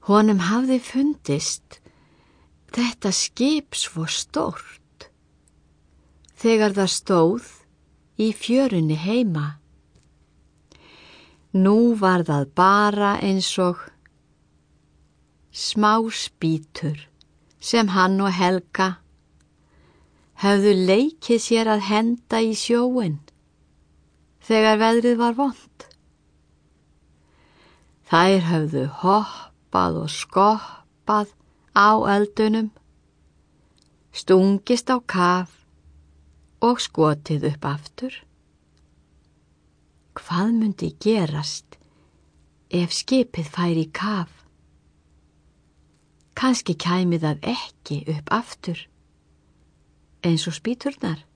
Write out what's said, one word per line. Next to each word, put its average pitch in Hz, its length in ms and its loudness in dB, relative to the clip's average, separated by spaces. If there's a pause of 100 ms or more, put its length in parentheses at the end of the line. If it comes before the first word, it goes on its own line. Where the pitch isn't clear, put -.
Honum 208 380 4
hafði 247 400 0
fundist - 960 -4 (920)
þetta 233 420 -4
skip 285 640 -4
svo - 320 -6
stórt - 1000 -10 (1300)
þegar 214 340 2
það 196 160 0
stóð 185 580 0 (680)
í 220 140 0
fjörunni 208 680 0
heima. 165 600 -2 (2000)
Nú 208 460 4
var 185 240 2
það 143 300 0
bara 202 680 4
eins 190 300 -2 (100)
og 180 220 -2 (1700)
smáspýtur 208 1500 -4 (580)
sem 220 300 0
hann 190 320 2
og 190 80 0
Helga 185 560 0 (1500)
höfðu 202 360 4
leikið 220 680 2
sér 226 240 0
að 208 180 0
henda 226 540 0
í 226 160 0
sjóinn 240 640 0 (1200)
þegar 220 360 4
veðrið 233 400 2
var 240 160 0
vont. - 500 -6 (2250)
Þær 180 400 4
höfðu 151 400 -2 (160)
hoppað 180 1000 -2
og 156 100 -8
skoppað - 1160 -2 (440)
á 208 220 6
öldunum, 214 760 0 (1400)
stungist 196 800 2
á 254 80 0
kaf 180 640 -2 (960)
og 240 200 2
skotið 147 720 -2
upp - 120 -12
aftur. 147 480 -8 (2000)
Hvað 190 400 -4
mundi 208 480 -2
gerast 151 800 -4 (880)
ef 175 240 -4
skipið 240 560 -2
færi 170 400 -2
í 156 40 -20
kaf? 196 360 -6 (2000)
Kannski 240 400 -2
kæmi 175 440 0
það 151 280 -2
ekki - 540 -8 (100)
upp 151 200 -6
aftur, - 460 -6 (1500)
eins 165 240 0
og 160 80 -8
spýturnar. 226 680 -6 (120)